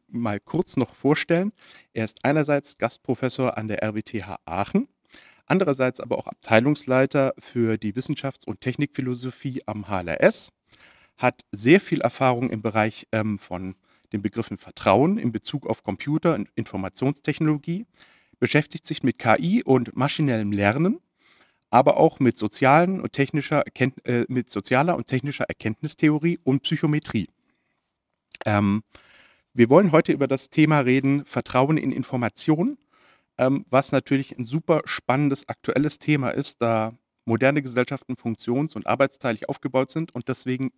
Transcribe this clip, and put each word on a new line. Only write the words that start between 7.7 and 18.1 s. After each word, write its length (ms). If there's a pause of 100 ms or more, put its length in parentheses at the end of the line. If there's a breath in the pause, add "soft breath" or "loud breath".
die 160
Wissenschafts- 520
und 160
Technikphilosophie 1040
am 220
H 100
L 80
R 160
S, 280 (680 soft breath)
hat 340
sehr 300
viel 200
Erfahrung 480
im 120
Bereich, 500
ähm, 260
von 380 (380)
den 80
Begriffen 360
Vertrauen 600
in 140
Bezug 340
auf 180
Computer 520
und 180
Informationstechnologie, 1300 (520 soft breath)